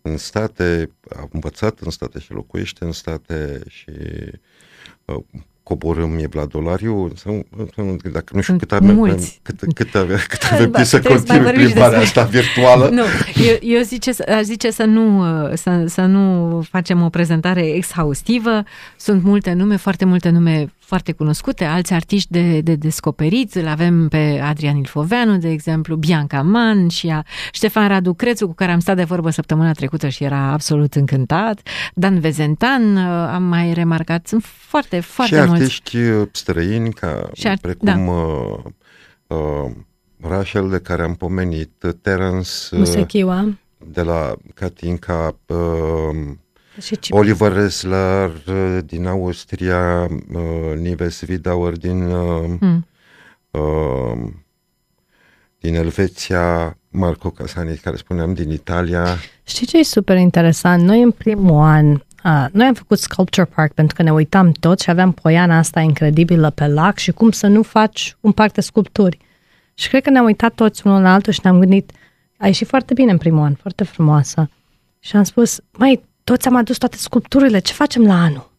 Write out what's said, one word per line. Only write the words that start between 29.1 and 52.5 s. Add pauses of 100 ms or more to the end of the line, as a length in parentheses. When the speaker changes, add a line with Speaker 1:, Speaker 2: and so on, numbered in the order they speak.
Speaker 2:
săptămâna
trecută
și
era
absolut
încântat. (320)
Dan
Vezentan, (100)
am
mai
remarcat.
Sunt
foarte,
foarte
Speaker 1:
Și
Speaker 2:
mulți.
Speaker 1:
artiști,
uh,
străini,
ca,
Speaker 2:
Și
ar-,
Speaker 1:
precum,
Speaker 2:
da.
Speaker 1:
uh, (680)
uh, (500)
Rachel,
de
care
am
pomenit,
Terence, (220)
uh,
Speaker 3:
Musechiwa. (400)
Speaker 1:
de
la (180)
Katinka,
uh, (500)
Speaker 3:
Și
ce
Speaker 1:
Oliver
Ressler, (180)
uh,
din
Austria, (260)
uh,
Nives
Vidauer
din,
uh, (100)